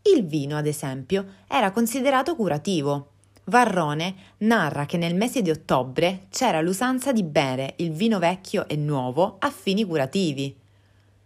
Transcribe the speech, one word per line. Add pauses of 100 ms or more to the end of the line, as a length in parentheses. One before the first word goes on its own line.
(140)
Il
vino,
ad
esempio, (240)
era
considerato
curativo. (360)
Varrone (240)
narra
che
nel
mese
di
ottobre
c'era
l'usanza
di
bere
il
vino
vecchio
e
nuovo
a
fini
curativi. (680)